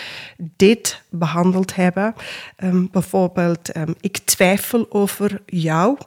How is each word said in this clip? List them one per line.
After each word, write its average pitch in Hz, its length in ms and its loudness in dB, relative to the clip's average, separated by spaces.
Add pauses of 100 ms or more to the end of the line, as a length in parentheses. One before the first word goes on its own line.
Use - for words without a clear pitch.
(380)
dit 196 720 2
behandeld 175 680 0
hebben. 190 400 0 (400)
Ehm, 185 360 0
bijvoorbeeld, 180 800 0
ehm, 160 300 -4
ik - 160 -6
twijfel 202 720 0
over 202 560 -2
jou, 170 600 0